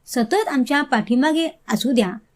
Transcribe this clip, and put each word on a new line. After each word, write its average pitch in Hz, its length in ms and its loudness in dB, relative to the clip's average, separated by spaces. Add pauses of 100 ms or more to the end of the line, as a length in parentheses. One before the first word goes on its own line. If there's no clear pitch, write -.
सतत 349 420 0
आमच्या 285 340 0
पाठीमागे 285 640 0 (260)
असू 226 180 0
द्या." 214 220 2 (220)